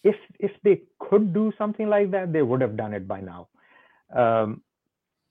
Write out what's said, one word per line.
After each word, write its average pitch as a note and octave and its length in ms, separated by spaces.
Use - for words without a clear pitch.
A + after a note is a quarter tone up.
if, G3+ 140
if G3 140
they G3+ 200
could G3+ 360
do G#3+ 240
something G#3+ 320
like G3+ 220
that, F#3 200
they D#3 80
would C3 220
have A2 160
done G#2+ 160
it F#2+ 120
by G2 140
now. F2+ 280
Um, A2+ 480